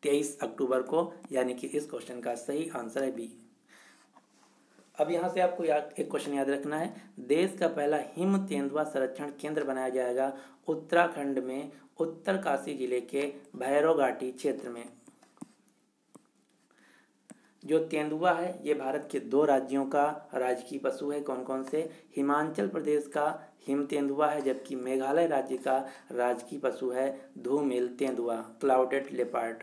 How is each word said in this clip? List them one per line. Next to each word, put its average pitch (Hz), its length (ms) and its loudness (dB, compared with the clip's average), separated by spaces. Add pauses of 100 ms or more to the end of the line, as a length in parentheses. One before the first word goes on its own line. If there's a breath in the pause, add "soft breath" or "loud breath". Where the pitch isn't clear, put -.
तेईस 143 380 2
अक्टूबर 127 420 0
को, 165 300 0 (200)
यानी 127 220 2
कि 127 120 -8
इस 147 240 -4
question 120 300 -10
का 120 140 -2
सही 147 420 -4
answer 117 260 -4
है 135 80 0
बी। 113 340 -10 (1600 loud breath)
अब 156 100 2
यहाँ 175 180 0
से 190 120 0
आपको 175 240 2
याद, 151 340 0
एक - 120 -4
question 143 240 -4
याद 139 160 0
रखना 143 280 -2
है, - 160 -4 (260 loud breath)
देश 165 380 2
का 170 100 2
पहला 147 320 2
हिम 190 460 2
तेंदुआ 147 380 0
संरक्षण 135 460 -2 (100)
केंद्र 151 240 -2
बनाया 131 240 -2
जाएगा 131 500 0 (300 loud breath)
उत्तराखंड 156 720 2
में 127 340 -4 (260 loud breath)
उत्तरकाशी 160 760 0
जिले 123 260 0
के 139 340 -2 (220)
भैरव 147 420 4
घाटी 127 340 2
क्षेत्र 139 360 -2
में। 117 160 -10 (2750 loud breath)
जो 156 140 4
तेंदुआ 160 540 2
है, 170 360 -2
ये 147 60 4
भारत 131 380 -2
के 139 80 0
दो 135 240 4
राज्यों 135 420 4
का 147 480 0
राजकीय 127 440 -2
पशु 135 320 -2
है। 147 100 -2
कौन 131 220 -4
कौन 131 220 -4
से? 160 260 -2 (260 loud breath)
हिमाचल 151 520 2
प्रदेश 147 380 0
का 151 380 -2 (220)
हिम 139 200 0
तेंदुआ 139 400 2
है, 151 160 2
जबकि 131 340 -2
मेघालय 131 500 2
राज्य 135 300 0
का 135 320 0 (240 loud breath)
राजकीय 123 460 0
पशु 131 320 -2
है 131 480 -2
धूमिल 123 500 2
तेंदुआ, 123 480 -2
clouded 131 760 2
leopard। 120 500 -2